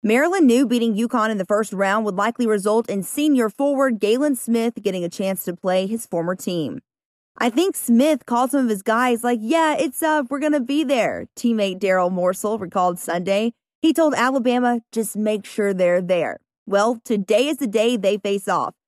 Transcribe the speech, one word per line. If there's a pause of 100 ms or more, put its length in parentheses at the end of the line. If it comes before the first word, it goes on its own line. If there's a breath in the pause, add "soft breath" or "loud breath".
Maryland
knew
beating
uconn
in
the
first
round
would
likely
result
in
senior
forward
Galen
Smith
getting
a
chance
to
play
his
former
team. (580)
"I
think
Smith
called
some
of
his
guys
like,
'Yeah,
it's
up,
we're
gonna
be
there,'"
teammate
Daryl
Morsell
recalled
Sunday. (300)
He
told
Alabama, (140)
"Just
make
sure
they're
there." (260)
Well,
today
is
the
day
they
face
off. (120)